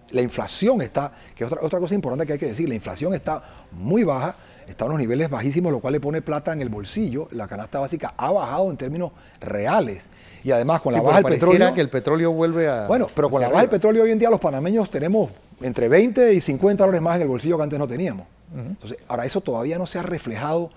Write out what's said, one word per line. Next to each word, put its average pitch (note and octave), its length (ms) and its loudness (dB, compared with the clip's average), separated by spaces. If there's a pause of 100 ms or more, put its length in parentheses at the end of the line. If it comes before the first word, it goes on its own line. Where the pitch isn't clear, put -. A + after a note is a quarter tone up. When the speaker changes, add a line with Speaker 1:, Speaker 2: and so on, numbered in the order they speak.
Speaker 1:
la - 120 0
inflación F#3+ 600 0
está, C#3 320 -4 (200)
que - 120 -4
es B2 60 -6
otra, - 140 -4
otra D#3+ 140 -2
cosa F3 160 -2
importante D3 320 -2
que D3 60 -4
hay - 60 -4
que D#3+ 80 -4
decir, C3 200 -4
la B2+ 80 -4
inflación D3+ 380 -6
está D#3+ 280 -6 (300)
muy D#3 320 0
baja, C#3 320 -2 (320)
está - 160 -8
a A3+ 40 0
unos D#3 120 -2
niveles C3 300 0
bajísimos, C#3 420 -2
lo B2+ 80 -2
cual C#3 140 -4
le D3+ 60 0
pone D3 220 -4
plata D3+ 300 -4
en D#3 100 -6
el B2 80 -4
bolsillo. B2+ 640 -6
La A2 160 -10
canasta A2 320 -8
básica C#3 380 -6
ha C3+ 140 -2
bajado F3 380 0
en C#3+ 80 -6
términos D#3 360 -6 (260)
reales. G#2 720 -2 (340)
Y C3+ 80 0
además C3+ 300 2
con C3+ 120 0
Speaker 2:
Sí, A2+ 60 4
Speaker 1:
la A2+ 40 2
baja C#3+ 140 6
Speaker 2:
pero G3 120 6
Speaker 1:
del C#3+ 100 2
Speaker 2:
pareciera E3+ 120 6
Speaker 1:
petróleo F3+ 240 6
Speaker 2:
que F3+ 60 2
el C#3 80 0
petróleo D#3 440 0
vuelve E3 340 2
a, A#2 200 -2
Speaker 1:
Bueno, A3+ 280 2
pero C#3+ 140 2
con C3 80 2
Speaker 2:
hacia B2+ 100 2
Speaker 1:
la B2+ 60 2
baja F3+ 80 6
del B3 80 4
Speaker 2:
arriba. - 20 0
Speaker 1:
petróleo G#3+ 320 4
hoy A3+ 80 4
en A3 80 0
día A#3 100 4
los A3 100 4
panameños F3 520 0
tenemos E3 400 0 (300)
entre B2 260 0
veinte A3 460 6
y F3+ 80 4
cincuenta F#3 420 2
dólares F#3+ 180 4
más E3 140 0
en F3 80 0
el D3+ 60 0
bolsillo C3+ 280 0
que D#3 60 -2
antes C#3+ 160 -4
no C#3+ 80 -2
teníamos. B2+ 400 -6 (240)
Speaker 2:
Ujú. C#3 100 -12
Speaker 1:
Entonces, D#3+ 360 -12 (100)
ahora A#2+ 180 -4
eso F#3 160 -2
todavía C3+ 360 -4
no F3+ 100 -4
se - 100 -8
ha F3 60 -4
reflejado D#3+ 720 -4